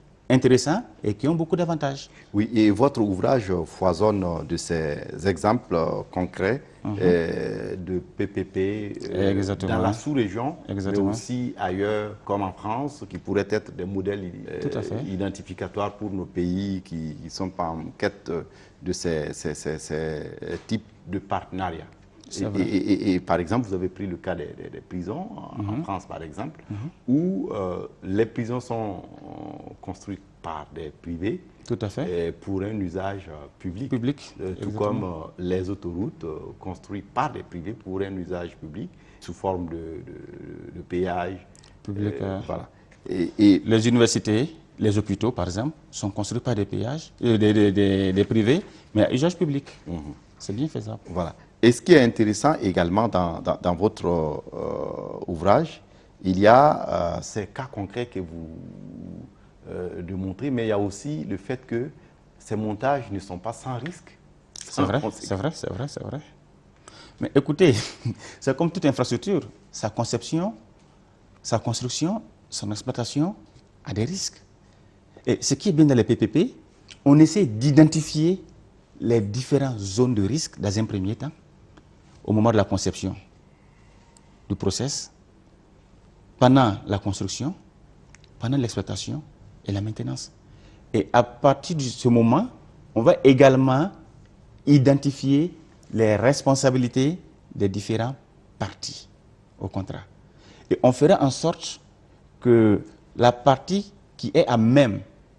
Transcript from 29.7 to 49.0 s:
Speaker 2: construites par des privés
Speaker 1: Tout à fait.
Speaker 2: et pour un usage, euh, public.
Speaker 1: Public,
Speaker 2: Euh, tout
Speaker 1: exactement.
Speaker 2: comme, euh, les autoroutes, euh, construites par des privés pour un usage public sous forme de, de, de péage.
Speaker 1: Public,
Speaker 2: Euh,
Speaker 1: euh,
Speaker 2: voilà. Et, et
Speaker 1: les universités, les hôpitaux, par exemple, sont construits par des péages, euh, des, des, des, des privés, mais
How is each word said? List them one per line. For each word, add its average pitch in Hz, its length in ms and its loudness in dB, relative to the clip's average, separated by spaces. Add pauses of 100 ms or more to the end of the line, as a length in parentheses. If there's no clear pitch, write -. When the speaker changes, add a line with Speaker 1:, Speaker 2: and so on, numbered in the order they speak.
Speaker 2:
construites - 400 -12 (200)
par 78 340 -10
des 78 160 -12 (100)
privés 90 400 -6 (260)
Speaker 1:
Tout 117 140 -4
à 107 80 -4
fait. 87 380 -4
Speaker 2:
et 85 40 -4
pour 95 300 -6
un 107 180 -6
usage, 92 500 -6
euh, 76 180 -16 (100)
public. 101 320 -10
Speaker 1:
Public, 131 500 -4
Speaker 2:
Euh, 92 140 -6
tout 104 160 -8
Speaker 1:
exactement. 104 160 -2
Speaker 2:
comme, 104 180 -2
euh, 82 240 -8 (120)
les 90 320 -2
autoroutes, 92 520 -6
euh, 80 140 -8 (220)
construites 95 520 -12
par - 200 -2
des 95 100 -12
privés 87 320 -12
pour 95 280 -8
un 98 140 -6
usage 87 420 -8
public 87 320 -12 (300)
sous - 140 -14
forme 90 360 -6
de, 82 60 -10
de, 80 1000 -16
de 87 60 -14
péage. 90 640 -4 (340)
Speaker 1:
Public, 104 400 -4
Speaker 2:
Euh, 95 160 -4
Speaker 1:
euh, 98 80 -8
Speaker 2:
voilà. - 240 -8 (400)
Et, 90 280 -2
et 101 280 8
Speaker 1:
les 110 220 4
universités, 117 680 2 (220)
les 107 200 2
hôpitaux, 104 340 0
par 87 140 -4
exemple, 107 300 -4 (140)
sont 101 220 -6
construits 110 300 -6
par 123 120 -4
des 104 120 0
péages, 117 460 -8 (120)
euh, 117 140 4
des, 107 160 6
des, 104 180 6
des, 98 420 4
des 98 100 4
privés, 117 380 2 (320)
mais 104 120 4